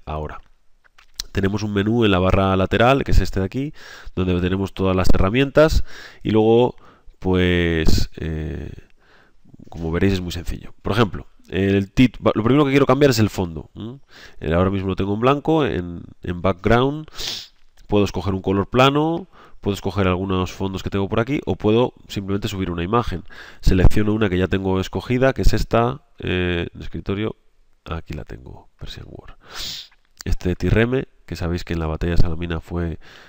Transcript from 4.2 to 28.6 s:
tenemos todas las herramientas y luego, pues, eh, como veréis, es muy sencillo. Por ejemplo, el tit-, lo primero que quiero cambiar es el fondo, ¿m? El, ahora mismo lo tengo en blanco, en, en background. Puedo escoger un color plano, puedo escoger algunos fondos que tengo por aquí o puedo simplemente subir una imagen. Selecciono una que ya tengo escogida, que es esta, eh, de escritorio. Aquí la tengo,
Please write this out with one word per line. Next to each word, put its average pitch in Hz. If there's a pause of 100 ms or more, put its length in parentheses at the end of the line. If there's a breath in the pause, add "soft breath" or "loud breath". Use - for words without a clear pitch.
tenemos 92
todas 95
las 92
herramientas 139 (380 loud breath)
y -
luego, 110 (420 soft breath)
pues, 87
eh, 76 (1000 soft breath)
como 80
veréis, 95
es 90
muy 87
sencillo. -
Por 95
ejemplo, 98 (240)
el 98
tit-, -
lo 110
primero 135
que 135
quiero 139
cambiar 139
es 113
el 107
fondo, 82
¿m? 113 (420 loud breath)
El, 78
ahora 92
mismo 95
lo 92
tengo 101
en 110
blanco, 147
en, 87 (180)
en 87
background. 123 (800 loud breath)
Puedo 104
escoger 95
un 95
color 98
plano, 151 (340 soft breath)
puedo 101
escoger 98
algunos 92
fondos 95
que 95
tengo 98
por 104
aquí 139
o 95
puedo 113 (160)
simplemente 101
subir 95
una 85
imagen. 98 (380 loud breath)
Selecciono 104
una 110
que 90
ya 92
tengo 95
escogida, 123
que 101
es -
esta, 117 (180)
eh, 90
de 80
escritorio. 98 (480)
Aquí -
la -
tengo, -